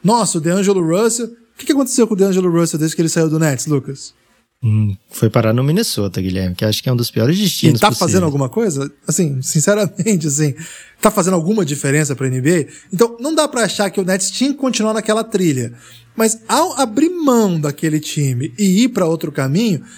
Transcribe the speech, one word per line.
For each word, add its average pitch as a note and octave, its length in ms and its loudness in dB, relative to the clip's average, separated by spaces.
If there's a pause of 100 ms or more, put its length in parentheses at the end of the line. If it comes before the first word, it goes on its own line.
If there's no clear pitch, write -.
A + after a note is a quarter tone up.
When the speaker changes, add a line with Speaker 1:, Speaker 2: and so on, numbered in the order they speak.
Speaker 1:
Nossa, G3+ 360 2
o - 20 -6
D'Angelo F#3 440 0
Russell, A3+ 420 0
o - 300 -20
que, - 100 -16
que - 40 -2
aconteceu C4+ 360 2
com A3+ 80 -2
o - 20 -4
D'Angelo F#3 340 2
Russell E3 280 0
desde D#3 160 -2
que F3+ 60 -2
ele E3 80 2
saiu D#3+ 200 2
do D#3 100 0
Nets, D3+ 280 0
Lucas? C#3 460 -4 (500)
Speaker 2:
Hum, G#2+ 320 2 (140)
foi - 180 0
parar A2 260 2
no B2 100 0
Minnesota, C3+ 580 -2
Guilherme, F#2 320 -2
que G2 100 -4
acho G#2+ 200 -2
que C3 60 -2
é B2+ 40 2
um - 20 2
dos A#2+ 140 -2
piores B2 260 2
Speaker 1:
E G3+ 60 0
Speaker 2:
destinos D#3+ 400 2
Speaker 1:
tá G3+ 60 6
Speaker 2:
possíveis. A#3 240 2
Speaker 1:
fazendo F#3 140 2
alguma C#3 220 0
coisa? C#3+ 460 -2 (140)
Assim, D3 340 -2
sinceramente, F#3 840 0
assim, C#3+ 260 0 (480)
tá G#3+ 80 4
fazendo F#3+ 240 0
alguma F3+ 320 0
diferença C#3+ 500 -2
pra C3 120 -4
N B2+ 120 -2
B D3+ 300 0
A? - 240 -20
Então, A#3 260 2
não D4 140 -4
dá D4+ 140 2
pra B3+ 160 -2
achar G3+ 260 -2
que G3 100 -4
o F#3+ 60 -2
Nets F#3+ 240 -2
tinha C#4 220 -2
que C#4 80 -6
continuar A3 340 0
naquela A3 300 -2
trilha. D3+ 500 0 (420)
Mas A3 220 0 (100)
ao D4 320 0
abrir C4+ 300 2
mão A#3+ 500 2
daquele D3+ 400 -2
time C#3 560 -4
e G3+ 280 4
ir C4 60 2
pra F#3+ 180 0
outro D#3+ 240 -2
caminho, D3+ 500 0 (160)